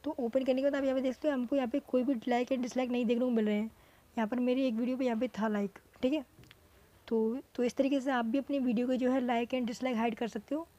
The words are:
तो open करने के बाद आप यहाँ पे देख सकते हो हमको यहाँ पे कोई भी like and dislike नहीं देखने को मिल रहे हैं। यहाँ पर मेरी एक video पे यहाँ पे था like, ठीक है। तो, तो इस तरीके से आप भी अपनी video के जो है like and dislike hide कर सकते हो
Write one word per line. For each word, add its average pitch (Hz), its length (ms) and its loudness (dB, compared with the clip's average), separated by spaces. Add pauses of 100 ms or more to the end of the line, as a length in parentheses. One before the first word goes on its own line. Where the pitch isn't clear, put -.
तो 302 140 -4
open 254 260 0
करने 262 180 2
के 285 80 4
बाद 285 40 -2
आप 277 100 -2
यहाँ 262 120 0
पे 262 60 0
देख 254 120 -2
सकते - 140 -2
हो 285 60 2
हमको 254 220 0
यहाँ 254 120 0
पे 285 100 -2 (100)
कोई 254 160 2
भी 277 100 0
like 240 380 0
and 247 120 0
dislike 247 260 -2
नहीं 247 140 0
देखने 233 200 2
को 254 60 0
मिल 220 160 2
रहे 208 100 2
हैं। 220 140 -2 (460)
यहाँ 220 120 0
पर 247 120 -2
मेरी 254 260 2
एक 233 80 0
video 247 220 0
पे 262 80 -2
यहाँ 233 160 0
पे 254 80 0 (100)
था 220 100 0
like, 202 300 -2 (240)
ठीक 262 100 4
है। 302 120 0 (840)
तो, 226 300 2 (160)
तो 247 100 0
इस 240 120 0
तरीके 277 240 2
से 269 100 -2
आप 247 140 2
भी 226 140 0
अपनी 277 200 -2
video 247 300 2
के 254 80 2
जो 247 140 2
है 262 120 2
like 240 320 0
and 254 160 0
dislike 254 260 -2
hide 226 200 0
कर 233 120 -4
सकते 226 260 -6
हो 320 120 -4 (120)